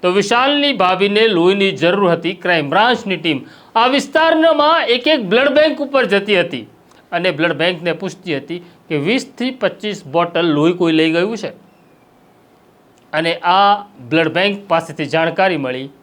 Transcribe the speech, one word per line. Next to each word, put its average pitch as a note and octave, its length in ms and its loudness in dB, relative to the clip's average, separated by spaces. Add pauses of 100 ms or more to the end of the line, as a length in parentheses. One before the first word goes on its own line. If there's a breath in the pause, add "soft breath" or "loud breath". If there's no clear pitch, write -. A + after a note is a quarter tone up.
તો F3+ 100 0
વિશાલની C4 600 2
ભાભીને G3+ 540 2
લોહીની G3 440 2
જરૂર F3 400 2
હતી. E3+ 220 -2
ક્રાઇમ E3+ 360 -2
બ્રાન્ચની G3+ 480 0
ટીમ D3+ 240 -2 (340 loud breath)
આ A3+ 120 4
વિસ્તારમાં D#4+ 960 2
એક A#3+ 220 0
એક D4+ 120 2
બ્લડ A#3 300 0
બેંક D4 320 2
ઉપર C4 240 0
જતી G3+ 340 0
હતી D#3+ 280 -4 (440 soft breath)
અને F3 200 -2
બ્લડ D#3+ 220 -2
બેંકને E3 400 -2
પૂછતી E3 440 -8
હતી E3+ 220 -10 (300 loud breath)
કે D#3+ 80 -2
વીસથી A#3+ 540 -4
પચીસ G#3 560 -6
બોટલ E3+ 380 -2
લોહી D#3+ 280 2
કોઈ F3 180 0
લઈ D#3+ 200 2
ગયું F#3+ 260 -2
છે. F3+ 120 -10 (1600)
અને E3 220 -2
આ G3 480 2 (260)
બ્લડ D#3+ 180 2
બેંક G3 400 -2
પાસેથી D#3+ 380 -2
જાણકારી E3 520 0
મળી C3 300 -8 (160)